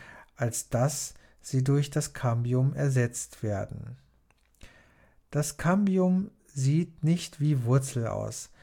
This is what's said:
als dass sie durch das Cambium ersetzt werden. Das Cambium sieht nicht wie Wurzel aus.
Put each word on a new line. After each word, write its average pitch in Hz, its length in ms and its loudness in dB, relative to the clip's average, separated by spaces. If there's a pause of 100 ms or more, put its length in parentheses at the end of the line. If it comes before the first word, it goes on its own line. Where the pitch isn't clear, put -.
(360)
als - 340 -4
dass 131 440 0 (260)
sie 131 240 -2
durch 143 260 2
das - 240 -4
Cambium 123 600 0
ersetzt 131 680 0
werden. 104 540 -6 (1300)
Das 147 280 -4
Cambium 185 720 2 (160)
sieht 143 580 0
nicht 170 360 0
wie 143 240 2
Wurzel 127 420 0
aus. 104 440 -6 (120)